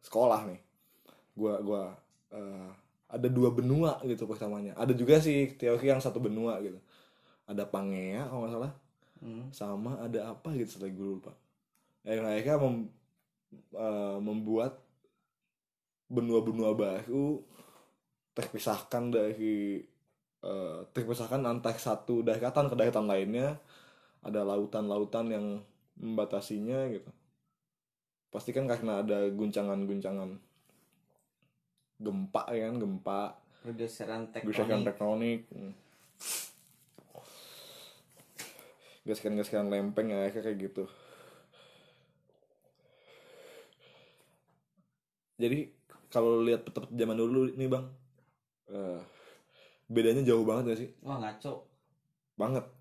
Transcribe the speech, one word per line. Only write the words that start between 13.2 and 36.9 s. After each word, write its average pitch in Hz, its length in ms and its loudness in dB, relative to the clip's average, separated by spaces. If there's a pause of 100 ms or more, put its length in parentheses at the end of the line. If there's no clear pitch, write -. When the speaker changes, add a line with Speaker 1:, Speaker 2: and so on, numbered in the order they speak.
Speaker 1:
eh, 104 460 -2
membuat 107 540 0 (1300)
benua-benua 113 680 2
baru 117 640 0 (920)
terpisahkan 117 760 -4
dari, 107 720 0 (640)
eh, 92 360 -6 (120)
terpisahkan 117 500 -2
antar 120 360 0
satu 117 440 0
daratan 117 460 2
ke 127 80 0
daratan 110 320 4
lainnya. 107 500 2 (640)
Ada 107 240 -2
lautan-lautan 104 840 0
yang 104 180 -2 (480)
membatasinya 110 960 -2
gitu. 104 200 -10 (1160)
Pasti - 220 -8
kan 135 160 0
karena 113 320 0
ada 104 320 2
guncangan-guncangan 98 1000 -2 (1700)
gempa, 98 540 -4
ya 113 160 -2
kan, 117 100 -4
gempa. 98 600 -4 (240)
Speaker 2:
Pergeseran 113 640 -8
tektonik. 110 220 -6
Speaker 1:
Pergeseran 107 320 2
tektonik. 110 680 0
Hmm. 98 240 -14 (3250)